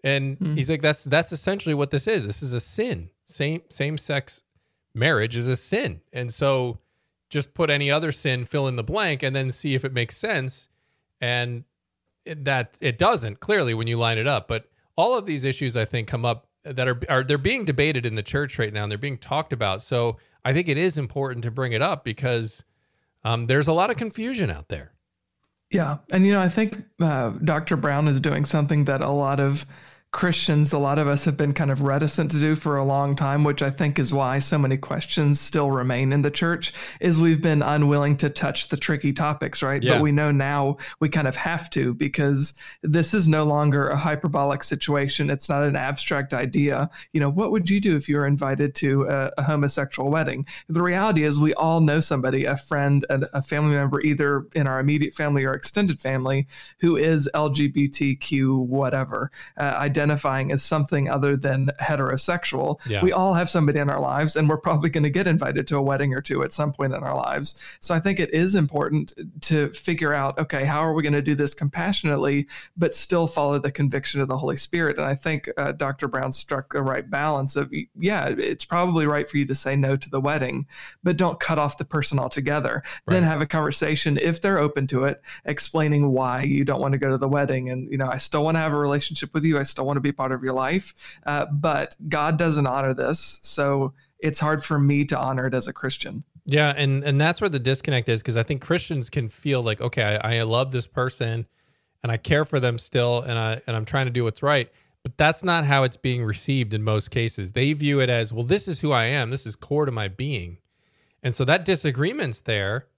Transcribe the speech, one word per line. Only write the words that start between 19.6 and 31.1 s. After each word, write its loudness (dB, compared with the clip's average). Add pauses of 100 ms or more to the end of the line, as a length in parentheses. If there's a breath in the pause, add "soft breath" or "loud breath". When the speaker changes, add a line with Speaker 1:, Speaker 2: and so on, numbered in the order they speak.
Speaker 1:
So -2 (280 soft breath)
I 0
think 0
it 0
is 0
important -4
to -2
bring -2
it 0
up -2
because, -2 (600)
um, -2
there's 4
a 4
lot 4
of -2
confusion -4
out -10
there. -10 (800)
Speaker 2:
Yeah. 0 (120)
And, 6
you 8
know, 6
I 4
think, 0 (180)
uh, 2
Doctor 0
Brown 2
is 4
doing 0
something 2
that 0
a 0
lot 2
of 0 (480 loud breath)
Christians, 2
a 2
lot 2
of 2
us 0